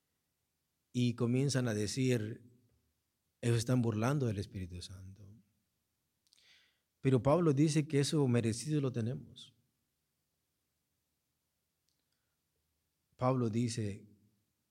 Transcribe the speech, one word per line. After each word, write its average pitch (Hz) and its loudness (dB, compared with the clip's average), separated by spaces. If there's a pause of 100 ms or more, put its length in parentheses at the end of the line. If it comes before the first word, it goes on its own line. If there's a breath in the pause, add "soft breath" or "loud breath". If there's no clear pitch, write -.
(920)
y 123 0
comienzan 127 0
a 110 -2
decir, 110 -2 (1000)
"Ellos 120 2
están 123 2
burlando 117 0
del 104 -2
Espíritu 90 -8
Santo". 95 -18 (1800 soft breath)
Pero 127 4
Pablo 156 4
dice 147 2
que 139 2
eso 143 2
merecido 120 0
lo 131 -2
tenemos. 120 -8 (3500)
Pablo 127 0
dice 110 -4 (640)